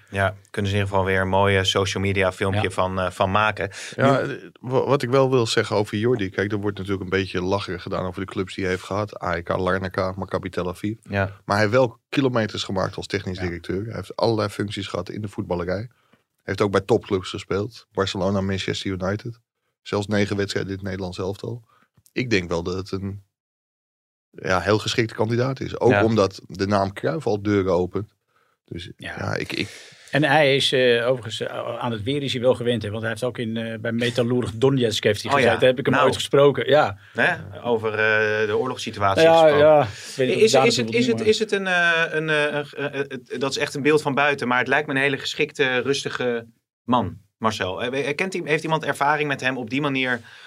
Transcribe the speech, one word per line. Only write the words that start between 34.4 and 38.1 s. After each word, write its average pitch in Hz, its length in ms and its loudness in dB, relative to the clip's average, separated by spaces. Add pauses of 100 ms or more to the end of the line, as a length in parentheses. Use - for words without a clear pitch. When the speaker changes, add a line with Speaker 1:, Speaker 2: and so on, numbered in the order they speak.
Speaker 2:
Donetsk 120 500 2
heeft - 180 2
hij - 100 -2
Speaker 1:
Oh 143 60 4
ja. 127 80 4
Speaker 2:
gezeten. 117 200 4
Heb 127 120 4
ik 127 60 -6
hem 127 100 4
Speaker 1:
Nou. 139 120 4
Speaker 2:
ooit 135 80 2
gesproken, 139 540 4
ja. 127 300 4 (140)
Speaker 1:
Hè? 123 500 -2
Over, 110 280 0
eh, 107 560 2